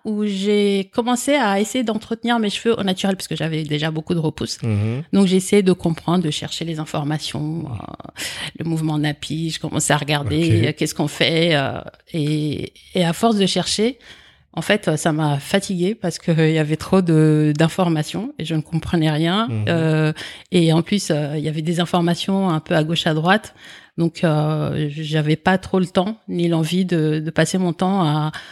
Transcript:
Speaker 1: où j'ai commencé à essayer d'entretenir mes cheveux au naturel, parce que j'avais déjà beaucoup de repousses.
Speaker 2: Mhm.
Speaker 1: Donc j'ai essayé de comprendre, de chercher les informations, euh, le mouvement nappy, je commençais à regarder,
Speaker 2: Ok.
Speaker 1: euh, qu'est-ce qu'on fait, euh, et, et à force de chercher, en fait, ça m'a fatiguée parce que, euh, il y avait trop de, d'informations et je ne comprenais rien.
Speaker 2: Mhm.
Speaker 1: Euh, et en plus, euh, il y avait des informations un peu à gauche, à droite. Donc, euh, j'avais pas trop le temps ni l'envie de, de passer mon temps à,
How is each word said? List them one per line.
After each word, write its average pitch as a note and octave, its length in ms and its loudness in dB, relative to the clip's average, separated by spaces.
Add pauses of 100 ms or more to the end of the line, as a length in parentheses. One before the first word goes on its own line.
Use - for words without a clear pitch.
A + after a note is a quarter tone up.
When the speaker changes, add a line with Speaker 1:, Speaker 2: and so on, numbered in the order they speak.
Speaker 1:
où G#3 220 -2
j'ai G3 680 0
commencé B3 440 0
à G3+ 220 2
essayer A3+ 260 -2
d'entretenir A3+ 540 -2
mes G#3+ 120 0
cheveux - 280 0
au - 40 -4
naturel, G3 340 0
parce - 120 -10
que - 80 -6
j'avais D#3 260 -4
déjà D3+ 280 -2
beaucoup D#3+ 220 -4
de F3 60 0
repousses. - 440 -4
Speaker 2:
Mhm. A2+ 420 -2 (100)
Speaker 1:
Donc G3 120 6
j'ai F#3 100 4
essayé G3+ 260 4
de F#3 100 4
comprendre, E3+ 500 0
de D#3 80 -2
chercher D3+ 360 -8
les E3 140 -6
informations, D3+ 920 -6
euh, - 380 -12 (480)
le D#3+ 80 -8
mouvement D#3+ 320 0
nappy, D3+ 520 -4
je - 80 -6
commençais - 360 -2
à - 20 4
regarder, D3 640 2
Speaker 2:
Ok. A#2+ 60 2
Speaker 1:
euh, D3+ 100 0
qu'est-ce - 180 -2
qu'on D3 140 0
fait, D#3+ 480 2
euh, C3+ 240 -2 (320)
et, D3+ 600 -2 (200)
et F3+ 120 2
à E3+ 80 0
force A3+ 220 2
de G3 100 4
chercher, G3+ 520 0 (560)
en D#3+ 80 -4
fait, G3 340 0
ça D#3+ 160 0
m'a D3+ 260 0
fatiguée F#3+ 560 -2
parce - 240 -6
que, - 140 -2
euh, D#3+ 160 4
il D#3+ 60 2
y D#3+ 40 2
avait D3+ 200 0
trop - 220 2
de, D#3 560 4
d'informations E3+ 840 0
et D#3 40 -6
je D#3+ 120 -4
ne D3+ 60 0
comprenais D#3+ 480 0
rien. E3+ 360 0
Speaker 2:
Mhm. A2 220 -2
Speaker 1:
Euh, D#3 440 2 (380)
et E3 220 4
en E3 100 4
plus, G3 280 -2
euh, D3 260 -2
il D3 80 -4
y D#3 40 -4
avait D#3 140 -4
des E3 160 -2
informations F3+ 720 0
un D#3 100 0
peu - 160 -2
à D#3 80 4
gauche, D#3+ 240 -2
à D#3 80 2
droite. F3+ 400 0 (440)
Donc, E3+ 260 0
euh, D3+ 680 0
j'avais D#3 460 0
pas F#3 220 2
trop F#3 200 -2
le F#3 80 2
temps F#3+ 320 0 (100)
ni F3 200 0
l'envie E3 380 2
de, D#3 380 2
de D#3 60 -6
passer D#3+ 280 0
mon F3+ 140 2
temps F#3+ 300 0
à, D3+ 300 0 (180)